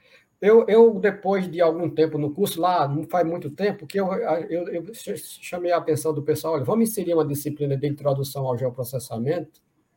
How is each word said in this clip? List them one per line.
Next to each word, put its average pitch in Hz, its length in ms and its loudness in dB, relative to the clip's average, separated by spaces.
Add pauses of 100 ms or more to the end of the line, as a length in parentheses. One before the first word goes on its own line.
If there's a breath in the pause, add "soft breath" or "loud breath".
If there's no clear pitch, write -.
(400 soft breath)
eu, 226 280 8
eu, 226 320 8
depois 190 500 0
de 170 100 -2
algum 165 280 2
tempo 151 300 0
no 147 140 -2
curso, 190 280 -2
lá 175 260 2
não 143 180 -2
faz 175 220 0
muito 165 240 -4
tempo, 190 360 -4
que 196 120 -6
eu, 185 140 0
eu, 165 560 -2
eu 175 260 -8
ch-, - 460 -12
chamei 175 320 -4
a 170 60 4
atenção 160 340 -2
do 143 100 -6
pessoal, 156 320 -2
"Olha, 135 100 -2
vamos 220 260 2
inserir 170 240 -2
uma 160 100 4
disciplina 143 520 -4
de 143 120 -2
introdução 135 580 -4
ao 123 100 -2
geoprocessamento 123 1040 -6 (360)